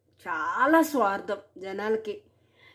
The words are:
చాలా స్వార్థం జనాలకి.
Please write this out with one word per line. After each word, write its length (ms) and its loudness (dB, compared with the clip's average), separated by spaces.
చాలా 540 2
స్వార్థం 540 0
జనాలకి. 640 -4